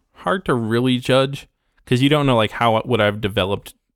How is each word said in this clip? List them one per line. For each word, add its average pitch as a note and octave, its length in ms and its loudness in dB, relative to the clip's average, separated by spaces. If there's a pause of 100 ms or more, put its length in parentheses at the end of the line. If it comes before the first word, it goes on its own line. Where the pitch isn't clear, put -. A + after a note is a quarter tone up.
(120)
hard F#3 340 -6
to D#3 80 0
really A#2+ 440 0
judge C3+ 480 -2 (380)
'cause B2+ 180 0
you C#3+ 60 4
don't D3 180 2
know, C3 80 2
like, A2 160 2
how A2+ 340 0
would A#2 160 0
I've G#2 200 0
developed, G2 540 -4 (220)